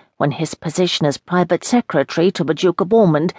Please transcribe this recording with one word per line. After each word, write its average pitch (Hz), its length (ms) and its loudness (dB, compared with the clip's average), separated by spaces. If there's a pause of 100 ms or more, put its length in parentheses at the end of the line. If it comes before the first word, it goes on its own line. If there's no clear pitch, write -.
(160)
when 143 160 0
his 151 220 -6
position 170 520 -2
as 139 120 -2
private 175 460 -2
secretary 175 680 0
to - 100 -4
the 156 120 -2
Duke 175 260 0
of 185 120 -4
Ormond 175 460 4